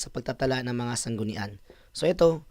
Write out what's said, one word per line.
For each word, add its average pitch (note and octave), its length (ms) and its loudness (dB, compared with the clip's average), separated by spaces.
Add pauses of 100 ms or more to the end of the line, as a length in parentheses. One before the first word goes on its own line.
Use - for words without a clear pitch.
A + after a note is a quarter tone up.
sa - 80 -10
pagtatala B2+ 560 -2
ng B2 80 -2
mga A#2+ 240 -2
sanggunian. G#2+ 640 -4 (320)
So - 160 2
ito, E3 400 4